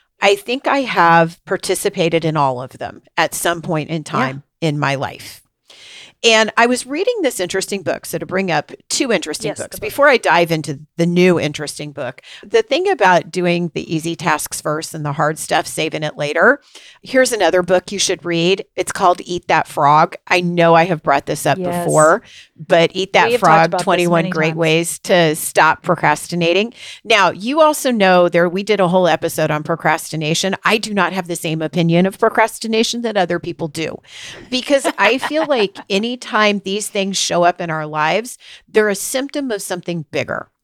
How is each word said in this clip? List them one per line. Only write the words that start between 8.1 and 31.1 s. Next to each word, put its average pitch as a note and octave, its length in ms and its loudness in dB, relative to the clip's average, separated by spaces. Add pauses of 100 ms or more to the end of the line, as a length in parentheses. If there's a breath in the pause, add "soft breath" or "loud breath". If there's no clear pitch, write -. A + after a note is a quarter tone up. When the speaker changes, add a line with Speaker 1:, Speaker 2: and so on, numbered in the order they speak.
Speaker 1:
to D#3+ 80 -6
bring F#3 240 -4
up D#3 220 -2 (180)
two C4+ 220 -2
interesting A3+ 380 -4
Speaker 2:
Yes, F#3+ 100 -10
Speaker 1:
books, - 160 -10
Speaker 2:
the - 60 -12
book. - 80 -8
Speaker 1:
before C#4+ 200 4
I C4 80 6
dive E3+ 340 2
into D#3 280 -4 (180)
the E3+ 80 2
new F3 340 4
interesting D3 520 -8
book, C3+ 320 -10 (200 loud breath)
the A3+ 200 0
thing F4 260 -2
about F#3+ 400 2
doing F3 460 -2
the E3 200 -8
easy E3 200 -4
tasks D#3 440 -4
first D#3 360 -6
and D#3 100 -8
the C#3+ 80 -4
hard D#3 240 -2
stuff, E3 300 -2
saving D#3+ 340 -6
it D3+ 160 -8
later, E3 420 2 (440 loud breath)
here's B3+ 280 2
another F#3 300 2
book F3+ 300 0
you G3+ 80 -6
should F3 260 -2
read. F3 400 0 (100)
It's - 160 -6
called F3+ 340 2
Eat F3 220 -8
That D#3+ 200 0
Frog. D#3 480 2 (120)
I F3+ 140 2
know F3 320 4
I E3 120 6
have F3 180 -4
brought C#3+ 240 0
this D3+ 180 -6
up C#3+ 140 0
Speaker 2:
Yes. F3 260 -4
Speaker 1:
before, D#3 380 4 (320 loud breath)
but E3+ 400 2
Eat F#3+ 180 -6
That F#3 140 4
Speaker 2:
We - 60 0
have B3 80 0
talked G3 80 4
Speaker 1:
Frog, D#3+ 180 6
Speaker 2:
about F3+ 100 -2
this F3+ 60 -2
Speaker 1:
twenty-one F3 400 2
Speaker 2:
many F#3 80 -4
Speaker 1:
Great D#3+ 180 0
Speaker 2:
times. D#3+ 80 -6
Speaker 1:
Ways E3 460 0
to E3 320 4
Stop - 480 2
Procrastinating. F3 920 0 (300 loud breath)
Now, G3+ 260 4
you A#3 320 -2
also D4+ 300 2
know F#3 360 4
there, F3 220 2
we F#3+ 140 -6
did G3+ 160 0
a F#3 80 4
whole F3+ 200 2
episode D#3+ 440 0
on D3+ 100 -2
procrastination. D#3+ 960 -2 (100)
I G#3 140 2
do G#3+ 160 -6
not F3 180 0